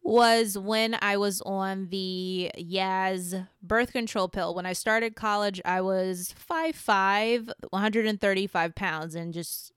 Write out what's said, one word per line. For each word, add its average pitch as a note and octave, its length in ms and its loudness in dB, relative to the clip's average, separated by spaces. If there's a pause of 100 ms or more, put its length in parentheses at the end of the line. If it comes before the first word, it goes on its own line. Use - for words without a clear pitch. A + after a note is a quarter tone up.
was A3+ 520 6
when A3 440 0
I G3+ 140 2
was G3+ 280 0
on F#3+ 440 -2
the F#3 720 -4
Yaz F#3+ 880 -2 (140)
birth A3 320 2
control A3+ 340 -2
pill. F3 260 -4
When F3+ 120 -6
I F#3 80 -4
started A3 420 0
college, G#3 480 -2
I F#3 160 0
was F#3 560 -2
five D#4+ 400 -2
five, G#3+ 760 2 (200)
one F#3+ 120 -2
hundred G#3+ 240 2
and G#3+ 140 0
thirty-five F#3+ 560 0
pounds, D#3+ 400 -4
and E3+ 180 -8
just - 440 -10